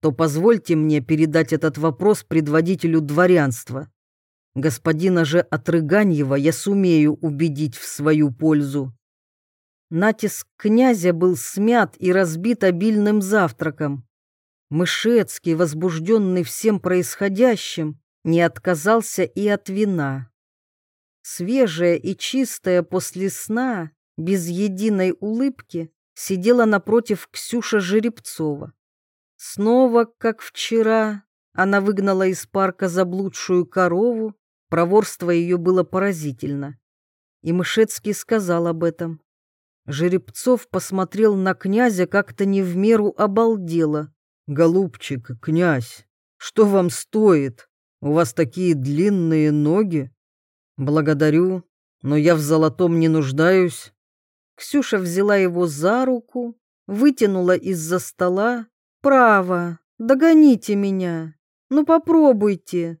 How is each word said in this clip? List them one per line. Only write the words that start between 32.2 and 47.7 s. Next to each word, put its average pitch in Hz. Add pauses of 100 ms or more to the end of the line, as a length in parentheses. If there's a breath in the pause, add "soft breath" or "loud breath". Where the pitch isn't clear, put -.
из 185
парка 190
заблудшую 180
корову, 214 (340)
проворство 175
ее 175
было 180
поразительно. 147 (640)
И 160
Мышецкий 208
сказал 175
об 165
этом. 165 (640)
Жеребцов 175
посмотрел 190
на 190
князя 196
как-то 202
не 196
в 180
меру 208
обалдело. 175 (340)
«Голубчик, 147
князь, 156 (300)
что -
вам 190
стоит? 160 (320)